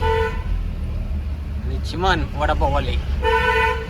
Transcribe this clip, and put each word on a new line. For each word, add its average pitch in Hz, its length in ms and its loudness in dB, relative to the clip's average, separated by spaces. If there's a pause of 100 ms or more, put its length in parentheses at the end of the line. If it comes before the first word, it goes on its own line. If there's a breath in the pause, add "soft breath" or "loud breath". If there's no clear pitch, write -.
आणि - 1700 -2 (120)
चिमन 165 340 2 (120)
वडापाववाले. 147 560 2 (960)